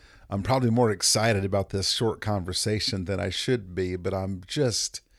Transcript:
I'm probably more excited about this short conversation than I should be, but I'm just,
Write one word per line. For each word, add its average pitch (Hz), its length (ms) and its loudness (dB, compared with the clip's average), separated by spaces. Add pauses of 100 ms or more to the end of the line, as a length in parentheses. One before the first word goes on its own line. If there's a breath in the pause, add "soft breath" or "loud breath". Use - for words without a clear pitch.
(280 soft breath)
I'm 98 140 -2
probably 120 280 2
more 117 200 6
excited 104 540 2
about 98 240 0
this 98 240 -2
short - 280 0
conversation 101 840 -2
than 92 160 -2
I 95 100 -2
should 98 460 -2
be, 90 180 -2
but 92 180 -4
I'm 95 320 -4
just, - 580 -2 (160 soft breath)